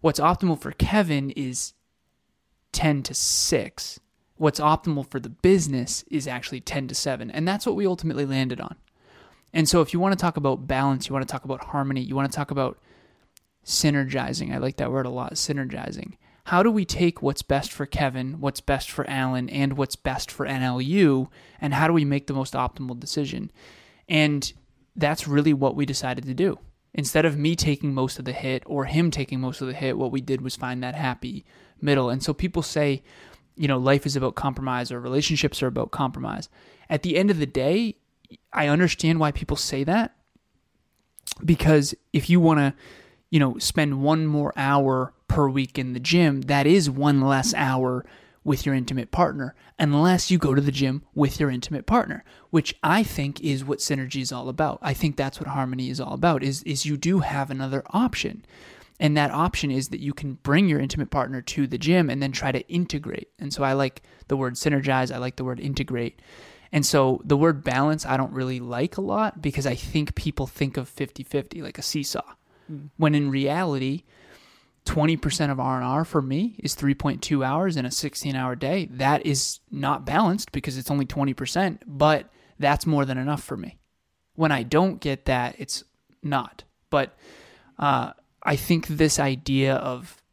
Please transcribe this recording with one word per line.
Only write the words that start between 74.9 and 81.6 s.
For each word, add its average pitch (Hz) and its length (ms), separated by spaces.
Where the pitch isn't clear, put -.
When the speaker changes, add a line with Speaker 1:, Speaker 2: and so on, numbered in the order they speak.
Speaker 1:
percent 147 360
of 131 80
R 131 160
and 127 80
R 139 200
for 160 180
me 156 360
is - 160
three 139 200
point 135 280
two 139 220
hours 165 320
in 135 80
a 123 80
sixteen-hour 131 640
day. 160 340
That 135 360
is - 340
not 139 360
balanced 185 460
because 131 260
it's 131 120
only 143 140
twenty 139 300
percent, 175 520